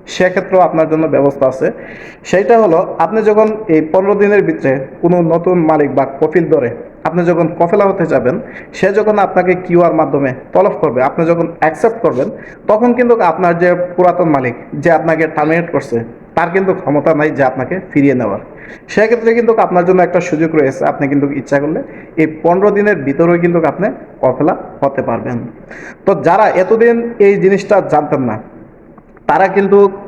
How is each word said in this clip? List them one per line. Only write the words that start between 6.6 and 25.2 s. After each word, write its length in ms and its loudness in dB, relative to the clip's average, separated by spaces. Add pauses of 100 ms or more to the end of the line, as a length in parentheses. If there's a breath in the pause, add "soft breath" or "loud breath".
আপনি 200 -2
যখন 240 0 (100)
কফেলা 260 2
হতে 220 0
যাবেন, 340 0 (320 loud breath)
সে 200 0
যখন 260 0
আপনাকে 360 2
কিউআর 400 2
মাধ্যমে 400 0 (180)
তলব 280 2
করবে, 220 0
আপনি 240 0
যখন 340 0
অ্যাকসেপ্ট 380 0
করবেন, 320 -2 (360 loud breath)
তখন 280 2
কিন্তু 260 2
আপনার 380 0
যে 160 2 (220)
পুরাতন 320 2
মালিক 260 0 (200)
যে 160 0
আপনাকে 360 2
টার্মিনেট 460 -2
করছে, 320 -4 (300)
তার 160 -2
কিন্তু 240 0
ক্ষমতা 400 0
নাই 160 0
যে 140 0
আপনাকে 360 -4 (100)
ফিরিয়ে 240 2
নেওয়ার। 260 -4 (480 loud breath)
সেক্ষেত্রে 460 2
কিন্তু 220 2
আপনার 280 2
জন্য 180 4
একটা 180 0
সুযোগ 340 -2
রয়েছে, 320 0
আপনি 220 -2
কিন্তু 220 0
ইচ্ছা 300 -2
করলে 220 -4 (340 loud breath)
এই 100 2 (160)
পনেরো 280 2
দিনের 260 0
ভিতরেও 420 0
কিন্তু 260 0
আপনি 240 -2 (320)
কফেলা 360 0 (240)
হতে 220 -2
পারবেন। 360 -6 (680 loud breath)